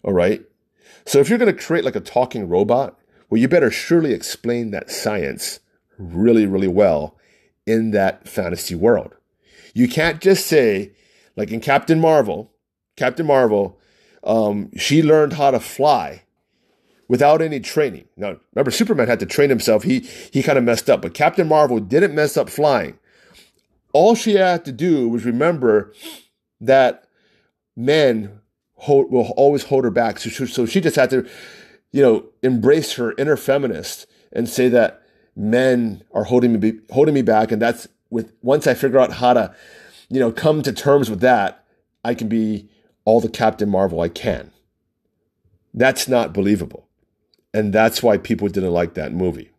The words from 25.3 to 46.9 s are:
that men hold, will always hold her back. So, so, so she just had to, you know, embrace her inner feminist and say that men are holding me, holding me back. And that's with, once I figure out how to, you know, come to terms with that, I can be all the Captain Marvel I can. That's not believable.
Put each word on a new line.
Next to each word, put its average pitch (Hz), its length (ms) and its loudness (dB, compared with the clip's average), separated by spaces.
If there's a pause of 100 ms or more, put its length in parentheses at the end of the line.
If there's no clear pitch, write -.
that 131 460 2 (680)
men 117 640 0 (360)
hold, 139 360 2
will 113 240 0
always 139 280 2
hold 135 200 0
her 117 80 0
back. 110 280 -2
So, 117 100 -10
so, 131 160 -8
so 120 200 -4
she 147 140 -2
just 160 160 -2
had 131 140 2
to, 131 180 -2 (640)
you 139 100 0
know, 117 240 4 (180)
embrace 131 500 2
her 117 240 -6
inner 143 200 0
feminist 131 680 -6 (240)
and 117 160 -4
say 127 220 0
that 117 320 2 (340)
men 117 680 -2 (120)
are 104 100 -2
holding 120 360 2
me, 110 200 -2 (120)
holding 151 220 2
me 135 80 0
back. 110 300 0
And 107 100 -2
that's 117 260 -4 (220)
with, 117 220 -8 (100)
once 147 260 0
I 127 60 2
figure 131 260 0
out - 140 2
how 123 200 2
to, 110 200 0 (560)
you 131 100 -2
know, 117 120 2
come 156 300 0
to 139 120 -4
terms 143 360 2
with 101 100 -6
that, 120 460 0 (380)
I 120 100 -4
can 117 160 -6
be 107 400 -4 (360)
all 110 160 4
the 113 80 -4
Captain 110 400 -2
Marvel 92 320 0
I 85 80 -2
can. - 420 -8 (1200)
That's 127 340 0
not 117 260 0
believable. 98 540 -2 (640)